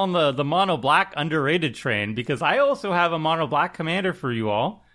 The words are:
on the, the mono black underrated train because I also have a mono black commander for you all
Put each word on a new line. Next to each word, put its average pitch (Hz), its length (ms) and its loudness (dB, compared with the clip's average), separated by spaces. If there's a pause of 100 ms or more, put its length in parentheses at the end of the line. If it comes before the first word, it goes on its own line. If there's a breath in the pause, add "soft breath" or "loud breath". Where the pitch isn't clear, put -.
on 185 100 0
the, 156 200 2
the 139 120 -2
mono 175 320 2
black 151 400 2
underrated 151 580 0
train 107 400 -2
because 123 280 -4
I 170 160 2
also 277 340 0
have 175 200 2
a 160 60 -2
mono 160 280 0
black 147 280 -2
commander 175 380 -2
for 135 200 -4
you 110 180 -2
all 127 340 -2 (100)